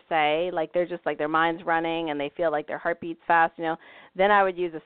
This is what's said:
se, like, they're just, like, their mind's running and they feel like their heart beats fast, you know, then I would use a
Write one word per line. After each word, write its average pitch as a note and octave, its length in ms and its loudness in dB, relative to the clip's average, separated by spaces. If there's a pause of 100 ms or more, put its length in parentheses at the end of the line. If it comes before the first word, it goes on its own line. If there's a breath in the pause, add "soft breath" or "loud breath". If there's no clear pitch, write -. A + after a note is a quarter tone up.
se, D#3+ 420 2
like, E3 220 -4
they're F3 140 2
just, F3 180 -10
like, D3+ 140 -2
their D3+ 80 0
mind's E3 360 2
running E3 460 -2
and D3 100 -4
they C#3+ 100 -4
feel E3+ 200 -2
like D3+ 160 -2
their D3+ 140 -8
heart E3+ 220 -4
beats E3 240 -10
fast, E3 320 4
you E3 80 -6
know, D#3+ 120 -2 (380 loud breath)
then G3 160 4
I G3+ 100 6
would F#3+ 160 0
use F3 160 -4
a D#3 120 -10